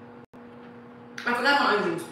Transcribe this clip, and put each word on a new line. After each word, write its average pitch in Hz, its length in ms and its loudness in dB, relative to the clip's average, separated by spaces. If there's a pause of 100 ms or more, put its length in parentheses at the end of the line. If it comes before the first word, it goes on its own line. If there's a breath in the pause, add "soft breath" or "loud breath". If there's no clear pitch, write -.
(1300)
I 240 80 2
forgot 277 260 6
my 208 220 4
onions. 165 300 2